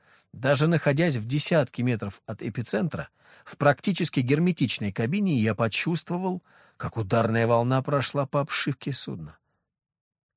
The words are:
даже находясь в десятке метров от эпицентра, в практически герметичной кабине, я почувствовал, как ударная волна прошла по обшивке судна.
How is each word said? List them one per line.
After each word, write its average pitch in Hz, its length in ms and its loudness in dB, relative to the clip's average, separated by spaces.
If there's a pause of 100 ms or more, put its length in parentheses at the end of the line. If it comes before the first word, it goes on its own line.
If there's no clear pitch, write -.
(320)
даже 135 360 2
находясь 151 480 2
в 110 100 -4
десятке 143 560 0
метров 110 440 -2
от - 160 -10
эпицентра, 120 680 -4 (360)
в - 120 -18
практически 151 640 2
герметичной 135 720 0
кабине, 151 480 0
я 107 140 2
почувствовал, 175 880 -2 (340)
как - 200 -8
ударная 113 500 2
волна 120 360 2
прошла 139 440 -2
по 143 140 -2
обшивке - 520 -4
судна. 127 440 -8 (1000)